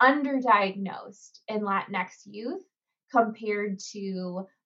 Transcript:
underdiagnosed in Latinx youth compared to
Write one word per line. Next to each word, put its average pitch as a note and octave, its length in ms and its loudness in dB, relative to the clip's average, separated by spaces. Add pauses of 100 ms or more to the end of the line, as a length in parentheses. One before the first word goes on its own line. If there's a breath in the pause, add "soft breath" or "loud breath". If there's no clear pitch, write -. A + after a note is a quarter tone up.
underdiagnosed A#3+ 1500 2
in G#3+ 140 -2
Latinx G3 640 -4
youth A#3 380 -10 (480)
compared G#3 680 0 (140)
to F#3+ 560 -6 (180 soft breath)